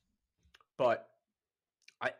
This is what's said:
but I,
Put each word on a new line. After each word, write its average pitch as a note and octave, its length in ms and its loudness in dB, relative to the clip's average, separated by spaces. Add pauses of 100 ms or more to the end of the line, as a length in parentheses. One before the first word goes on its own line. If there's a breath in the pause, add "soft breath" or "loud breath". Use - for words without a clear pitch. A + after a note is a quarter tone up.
(800)
but A#2+ 300 0 (920)
I, B2+ 200 -4